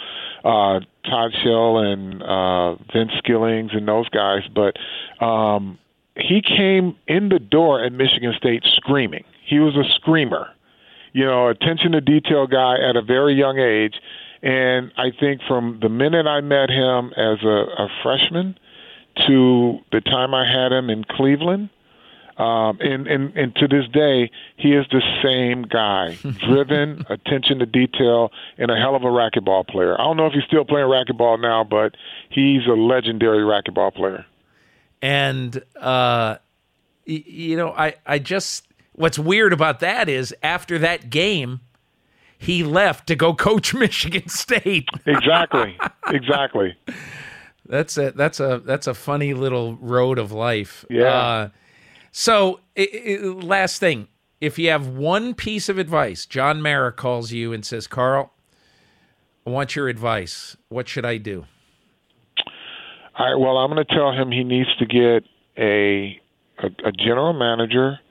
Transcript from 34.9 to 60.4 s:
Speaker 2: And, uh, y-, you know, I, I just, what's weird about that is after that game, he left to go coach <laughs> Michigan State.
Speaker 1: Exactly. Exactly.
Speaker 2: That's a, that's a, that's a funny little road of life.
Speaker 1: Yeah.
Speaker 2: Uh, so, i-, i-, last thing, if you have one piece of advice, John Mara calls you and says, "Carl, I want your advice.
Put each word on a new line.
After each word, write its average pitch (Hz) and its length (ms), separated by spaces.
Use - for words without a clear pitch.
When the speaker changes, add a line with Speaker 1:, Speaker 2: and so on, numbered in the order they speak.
Speaker 2:
And, 131 560
uh, 123 600
y-, 156 180
you 165 320
know, 165 140
I, 156 240
I 147 140
just, 180 480
what's 160 240
weird 190 340
about 156 260
that 202 300
is 131 340
after 170 380
that 165 300
game, 147 500
he 170 280
left 165 420
to 165 80
go 165 200
coach 208 400
<laughs> - 0
Michigan 196 540
State. 196 600
Speaker 1:
Exactly. 147 720
Exactly. 131 680
Speaker 2:
That's 147 320
a, 139 140
that's 143 300
a, 131 240
that's 131 240
a 127 60
funny 143 400
little 123 420
road 123 420
of 104 140
life. 110 580
Speaker 1:
Yeah. 120 140
Speaker 2:
Uh, 120 440
so, 202 440
i-, 196 160
i-, 220 220
last 185 540
thing, 135 260
if 151 180
you 165 120
have 147 160
one 170 480
piece 214 340
of 190 100
advice, 151 480
John 147 360
Mara 139 300
calls 120 400
you 117 200
and 107 140
says, 110 220
"Carl, 131 440
I 127 60
want 131 240
your 143 140
advice. 113 680